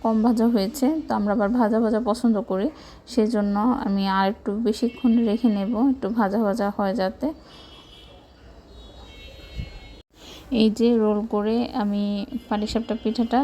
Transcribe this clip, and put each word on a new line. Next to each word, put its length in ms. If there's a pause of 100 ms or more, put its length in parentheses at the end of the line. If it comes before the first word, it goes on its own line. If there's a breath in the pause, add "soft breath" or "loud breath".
কম 220
ভাজা 240
হয়েছে, 400 (180)
তো 100
আমরা 180
আবার 160
ভাজা 300
ভাজা 200 (100)
পছন্দ 260 (140)
করি, 180 (460 loud breath)
সেজন্য 420 (300)
আমি 240
আর 240
একটু 180 (140)
বেশিক্ষণ 460 (180)
রেখে 200
নেব, 240 (200)
একটু 160
ভাজা 300
ভাজা 280 (100)
হয় 180
যাতে। 320 (3250 loud breath)
এই 160 (100)
যে 200
রোল 220 (140)
করে 220 (260)
আমি 220 (420)
পাটিসাপটা 500
পিঠাটা 480